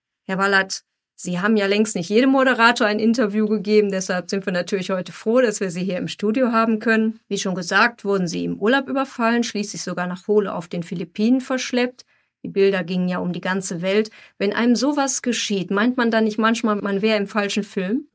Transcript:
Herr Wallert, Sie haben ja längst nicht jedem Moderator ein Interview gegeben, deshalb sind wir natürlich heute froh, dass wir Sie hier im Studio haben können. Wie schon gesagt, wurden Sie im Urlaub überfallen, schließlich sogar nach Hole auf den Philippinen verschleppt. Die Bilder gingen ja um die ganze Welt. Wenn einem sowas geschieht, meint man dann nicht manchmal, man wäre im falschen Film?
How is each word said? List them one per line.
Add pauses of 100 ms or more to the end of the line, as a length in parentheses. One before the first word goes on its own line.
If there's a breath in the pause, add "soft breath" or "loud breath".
(240)
Herr
Wallert, (320)
Sie
haben
ja
längst
nicht
jedem
Moderator
ein
Interview
gegeben,
deshalb
sind
wir
natürlich
heute
froh,
dass
wir
Sie
hier
im
Studio
haben
können.
Wie
schon
gesagt,
wurden
Sie
im
Urlaub
überfallen,
schließlich
sogar
nach
Hole
auf
den
Philippinen
verschleppt. (400)
Die
Bilder
gingen
ja
um
die
ganze
Welt. (260 loud breath)
Wenn
einem
sowas
geschieht,
meint
man
dann
nicht
manchmal,
man
wäre
im
falschen
Film?